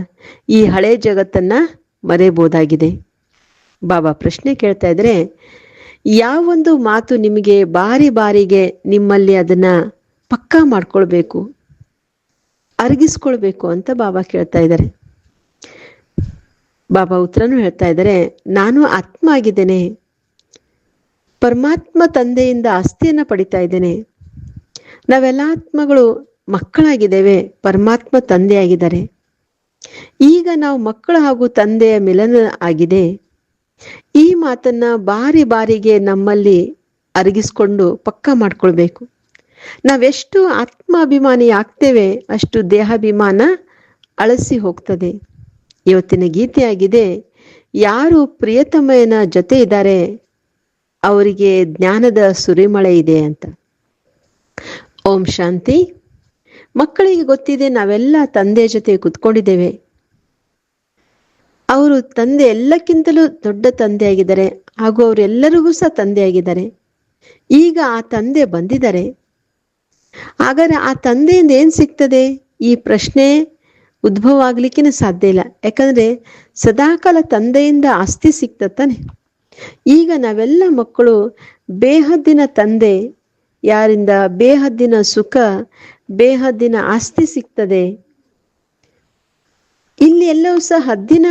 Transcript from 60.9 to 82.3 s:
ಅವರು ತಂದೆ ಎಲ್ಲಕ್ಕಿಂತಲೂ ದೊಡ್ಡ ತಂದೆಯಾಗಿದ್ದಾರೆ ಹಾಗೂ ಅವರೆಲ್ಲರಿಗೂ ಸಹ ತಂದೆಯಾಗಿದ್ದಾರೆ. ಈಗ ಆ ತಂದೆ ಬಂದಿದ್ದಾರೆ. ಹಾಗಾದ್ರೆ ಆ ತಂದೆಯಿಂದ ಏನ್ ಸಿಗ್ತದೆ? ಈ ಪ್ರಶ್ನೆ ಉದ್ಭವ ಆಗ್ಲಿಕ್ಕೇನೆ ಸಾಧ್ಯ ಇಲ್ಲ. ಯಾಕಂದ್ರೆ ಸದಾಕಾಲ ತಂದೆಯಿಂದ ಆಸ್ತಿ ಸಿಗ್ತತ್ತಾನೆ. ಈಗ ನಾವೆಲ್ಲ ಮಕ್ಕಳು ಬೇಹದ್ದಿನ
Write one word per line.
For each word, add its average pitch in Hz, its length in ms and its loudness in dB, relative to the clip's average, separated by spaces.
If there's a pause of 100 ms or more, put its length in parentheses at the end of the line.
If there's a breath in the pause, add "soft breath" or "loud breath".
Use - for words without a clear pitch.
ಅವರು 277 320 2
ತಂದೆ 262 420 -2
ಎಲ್ಲಕ್ಕಿಂತಲೂ 311 1000 0
ದೊಡ್ಡ 208 280 -4
ತಂದೆಯಾಗಿದ್ದಾರೆ 202 760 0 (300)
ಹಾಗೂ 220 280 0
ಅವರೆಲ್ಲರಿಗೂ 247 640 2
ಸಹ 330 160 -2
ತಂದೆಯಾಗಿದ್ದಾರೆ. 196 840 -2 (800 soft breath)
ಈಗ 320 340 4
ಆ 233 160 -4
ತಂದೆ 240 440 -2
ಬಂದಿದ್ದಾರೆ. 190 640 -4 (1300 loud breath)
ಹಾಗಾದ್ರೆ 302 360 0
ಆ 262 180 -4
ತಂದೆಯಿಂದ 302 580 2
ಏನ್ 294 200 4
ಸಿಗ್ತದೆ? 269 800 0 (120)
ಈ 240 140 2
ಪ್ರಶ್ನೆ 269 680 0 (600)
ಉದ್ಭವ 220 380 2
ಆಗ್ಲಿಕ್ಕೇನೆ 254 500 0
ಸಾಧ್ಯ 196 380 -2
ಇಲ್ಲ. 185 100 2 (260)
ಯಾಕಂದ್ರೆ 233 580 0 (320 soft breath)
ಸದಾಕಾಲ 311 640 0
ತಂದೆಯಿಂದ 285 720 0
ಆಸ್ತಿ 190 380 0
ಸಿಗ್ತತ್ತಾನೆ. 247 640 -4 (920 loud breath)
ಈಗ 320 300 4
ನಾವೆಲ್ಲ 247 500 0
ಮಕ್ಕಳು 233 720 0 (340 soft breath)
ಬೇಹದ್ದಿನ 294 760 2